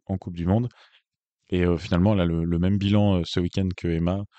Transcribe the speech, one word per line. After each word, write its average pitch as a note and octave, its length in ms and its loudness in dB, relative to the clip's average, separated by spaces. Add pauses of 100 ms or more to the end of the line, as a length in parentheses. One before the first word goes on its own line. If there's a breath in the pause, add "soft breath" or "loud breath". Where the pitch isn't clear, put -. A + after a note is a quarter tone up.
en F#2+ 120 -6
Coupe F2+ 200 -12
du E2+ 80 -4
Monde. A2+ 240 2 (800 soft breath)
Et, F2+ 160 2
euh, F2 120 2
finalement, F2+ 360 2
elle G2 80 2
a F2 40 2
le, E2 180 0
le E2+ 160 -2
même F#2+ 180 2
bilan, G2+ 420 2
euh, - 60 -2
ce - 140 -4
week-end F#2 380 -2
que - 100 -6
Emma. E2+ 360 -2 (160 soft breath)